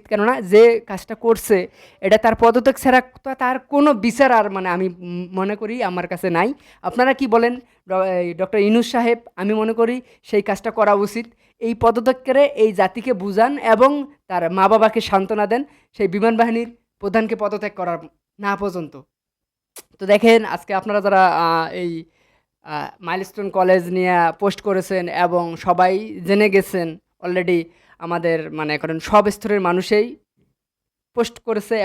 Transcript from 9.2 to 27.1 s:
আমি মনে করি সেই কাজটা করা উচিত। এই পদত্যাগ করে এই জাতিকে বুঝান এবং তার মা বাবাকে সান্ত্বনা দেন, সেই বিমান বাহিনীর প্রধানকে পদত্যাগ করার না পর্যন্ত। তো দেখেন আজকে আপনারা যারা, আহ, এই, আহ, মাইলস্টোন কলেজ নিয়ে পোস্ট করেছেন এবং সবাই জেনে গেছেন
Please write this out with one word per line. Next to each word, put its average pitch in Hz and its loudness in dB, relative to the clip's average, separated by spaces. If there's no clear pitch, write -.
আমি 202 -2
মনে 220 -2
করি 233 2
সেই 208 0
কাজটা 208 -4
করা 208 4
উচিত। 226 -8
এই 226 -4
পদত্যাগ 233 2
করে 269 4
এই 220 4
জাতিকে 202 0
বুঝান 202 0
এবং 247 4
তার 180 -2
মা 190 4
বাবাকে 220 4
সান্ত্বনা 202 0
দেন, 240 0
সেই 202 -2
বিমান 214 0
বাহিনীর 233 0
প্রধানকে 220 -2
পদত্যাগ 202 -6
করার 175 -4
না 202 -4
পর্যন্ত। 175 -8
তো - -12
দেখেন 226 6
আজকে - -10
আপনারা 208 -2
যারা, 196 4
আহ, 165 0
এই, 175 -6
আহ, 151 -10
মাইলস্টোন 190 -8
কলেজ 185 2
নিয়ে 180 2
পোস্ট 202 -2
করেছেন 190 -2
এবং 175 0
সবাই 185 2
জেনে 202 4
গেছেন 185 0